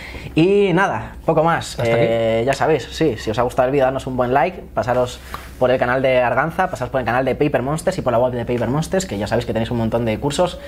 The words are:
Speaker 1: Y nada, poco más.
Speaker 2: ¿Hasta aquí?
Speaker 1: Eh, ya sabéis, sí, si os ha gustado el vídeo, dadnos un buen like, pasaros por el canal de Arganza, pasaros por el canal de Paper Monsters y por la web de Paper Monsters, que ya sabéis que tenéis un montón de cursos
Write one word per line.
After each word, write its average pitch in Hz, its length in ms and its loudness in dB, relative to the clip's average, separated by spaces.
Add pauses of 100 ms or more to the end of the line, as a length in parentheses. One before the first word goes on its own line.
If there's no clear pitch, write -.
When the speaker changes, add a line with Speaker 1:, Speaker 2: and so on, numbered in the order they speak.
(340)
Speaker 1:
Y 196 380 4
nada, 160 440 0 (100)
poco 160 180 4
más. 151 340 -2
Speaker 2:
¿Hasta - 40 -2
aquí? 117 100 2 (140)
Speaker 1:
Eh, 113 400 2
ya 135 80 2
sabéis, 143 360 2
sí, 143 280 0
si - 120 -6
os 104 80 -2
ha 120 40 4
gustado 127 240 0
el 131 60 0
vídeo, 139 120 2
dadnos 131 220 -2
un 127 100 -6
buen 123 160 0
like, 165 300 0 (100)
pasaros 123 480 -2 (380)
por 123 120 4
el 127 80 4
canal 123 220 0
de 127 220 4
Arganza, 147 480 2
pasaros 120 200 -6
por 131 100 0
el 123 60 -2
canal 127 200 2
de 123 80 2
Paper 143 260 2
Monsters 156 380 -2
y 131 40 -2
por 127 100 0
la 139 60 4
web 127 140 2
de 117 140 -4
Paper 117 220 -2
Monsters, 165 360 0
que 101 140 -6
ya 101 80 -2
sabéis 117 180 0
que 120 80 -4
tenéis 113 180 -2
un 120 80 -2
montón 113 280 0
de 107 120 0
cursos 175 500 -2